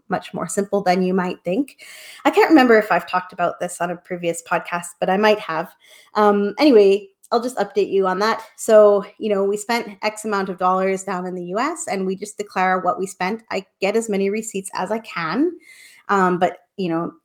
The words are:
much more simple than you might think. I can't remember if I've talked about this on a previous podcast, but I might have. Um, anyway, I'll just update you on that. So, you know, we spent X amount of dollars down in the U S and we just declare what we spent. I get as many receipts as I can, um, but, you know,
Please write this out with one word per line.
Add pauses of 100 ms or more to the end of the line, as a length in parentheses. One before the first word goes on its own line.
much
more
simple
than
you
might
think. (480)
I
can't
remember
if
I've
talked
about
this
on
a
previous
podcast, (120)
but
I
might
have. (420)
Um,
anyway, (220)
I'll
just
update
you
on
that. (140)
So, (140)
you
know,
we
spent
X
amount
of
dollars
down
in
the
U
S
and
we
just
declare
what
we
spent.
I (140)
get
as
many
receipts
as
I
can, (580)
um,
but, (200)
you
know, (120)